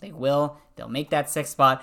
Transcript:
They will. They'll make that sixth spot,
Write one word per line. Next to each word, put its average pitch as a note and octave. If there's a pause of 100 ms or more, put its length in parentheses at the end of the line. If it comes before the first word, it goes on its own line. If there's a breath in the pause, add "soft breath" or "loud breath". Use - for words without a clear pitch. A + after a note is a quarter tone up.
They G3
will. D3 (180 loud breath)
They'll A2+
make C#3+
that D3
sixth D3
spot, C3